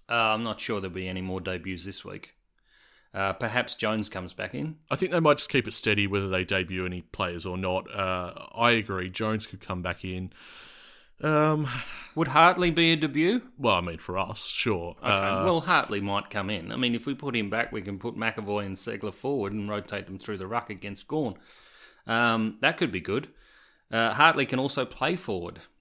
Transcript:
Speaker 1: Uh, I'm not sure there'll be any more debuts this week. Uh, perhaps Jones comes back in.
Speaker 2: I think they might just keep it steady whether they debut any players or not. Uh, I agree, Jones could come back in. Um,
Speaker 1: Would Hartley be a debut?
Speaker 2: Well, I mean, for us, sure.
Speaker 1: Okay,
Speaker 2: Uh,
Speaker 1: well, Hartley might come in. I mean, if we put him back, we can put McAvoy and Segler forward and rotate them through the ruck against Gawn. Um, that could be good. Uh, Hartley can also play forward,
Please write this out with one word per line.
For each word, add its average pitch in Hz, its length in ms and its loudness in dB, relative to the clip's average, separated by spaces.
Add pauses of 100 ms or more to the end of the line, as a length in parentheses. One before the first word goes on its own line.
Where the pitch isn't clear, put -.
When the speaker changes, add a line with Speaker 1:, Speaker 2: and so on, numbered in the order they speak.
Speaker 1:
Uh, - 40 -2
I'm 113 320 2
not 110 160 -4
sure 107 200 -2
there'll 92 140 -6
be 92 140 -4
any 92 140 -4
more 92 180 -4
debuts 90 460 -6
this - 180 -8
week. 98 300 -14 (800)
Uh, 98 180 0
perhaps 117 420 -2
Jones 107 360 -2
comes 92 240 -10
back 98 200 -8
in. 147 220 -6 (140)
Speaker 2:
I 135 60 0
think 180 140 0
they 170 100 2
might 151 180 6
just - 120 -4
keep 127 160 2
it 98 60 -6
steady 104 340 2
whether 98 220 0
they 92 160 2
debut 92 400 -2
any 90 160 -4
players 87 460 -6
or 90 100 -4
not. 92 360 -2
Uh, 92 420 -2 (200)
I 117 180 4
agree, 95 360 0
Jones 110 380 -2
could - 140 -14
come 90 200 -6
back 87 240 -6
in. 92 260 -6 (920)
Um, 151 460 2 (480)
Speaker 1:
Would 151 140 2
Hartley 170 420 8
be 165 220 6
a 165 40 6
debut? 156 460 2 (160)
Speaker 2:
Well, 120 160 4
I 87 60 4
mean, 85 180 -4
for - 180 -6
us, 95 300 -2
sure. 87 540 -2
Speaker 1:
Okay, - 80 -2
Speaker 2:
Uh, 98 360 4
Speaker 1:
well, 170 180 4
Hartley 135 380 2
might 101 300 -2
come 98 180 -2
in. 95 220 -4
I 117 60 -4
mean, 123 180 2
if 117 120 -4
we 139 80 -2
put 131 200 -6
him 104 160 0
back, 113 220 0
we 110 100 -6
can 98 160 -6
put 117 180 -6
McAvoy 104 480 -2
and 95 120 -6
Segler 104 360 -6
forward 123 400 -2
and 104 160 -4
rotate 104 380 -6
them 95 140 -12
through 104 180 -8
the 92 80 -8
ruck 117 240 -4
against 98 380 -12
Gawn. 151 260 -2 (720)
Um, 113 540 2
that 160 160 2
could 139 160 0
be 92 80 -4
good. 113 260 -2 (640)
Uh, 113 240 2
Hartley 143 320 6
can 131 140 0
also 135 240 0
play 151 320 -2
forward, 90 420 -6 (220)